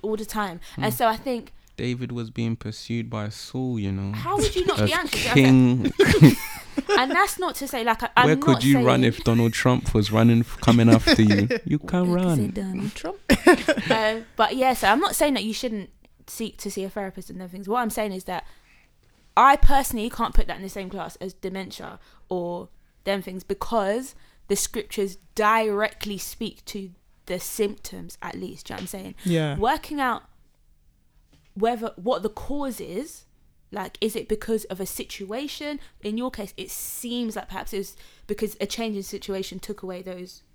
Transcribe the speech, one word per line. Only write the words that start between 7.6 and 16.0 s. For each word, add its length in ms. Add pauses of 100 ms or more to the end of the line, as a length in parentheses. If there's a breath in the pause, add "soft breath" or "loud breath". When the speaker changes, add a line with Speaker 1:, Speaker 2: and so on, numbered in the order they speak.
Speaker 1:
say, 160
like, 180
I, 140
I'm 100
Speaker 2:
Where 100
could 180
Speaker 1:
not 100
Speaker 2:
you 140
run 240
Speaker 1:
saying 20
Speaker 2:
if 200
Donald 280
Trump 420
was 160
running, 300
f-, 200
coming 280
after 340
you? 340
Speaker 1:
<laughs> 80
Speaker 2:
You 140
can't 300
Speaker 1:
Where 100
could 80
Speaker 2:
run. 120
Speaker 1:
say 100
Donald 460
Trump? 240 (100)
<laughs> 600
Um, 340 (120)
but 200
yeah, 180
so 140
I'm 120
not 140
saying 200
that 100
you 80
shouldn't 380 (380)